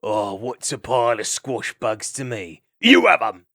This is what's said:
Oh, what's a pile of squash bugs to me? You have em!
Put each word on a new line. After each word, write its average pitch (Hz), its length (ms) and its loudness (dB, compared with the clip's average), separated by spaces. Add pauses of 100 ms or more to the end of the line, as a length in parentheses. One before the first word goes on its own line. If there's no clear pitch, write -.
Oh, 104 300 -2
what's 113 380 -8
a 139 80 -6
pile 120 400 2
of 104 80 -4
squash - 520 -6
bugs 110 340 -4
to 135 100 -8
me? 104 400 -8 (160)
You 247 260 6
have 196 160 6
em! 95 340 -4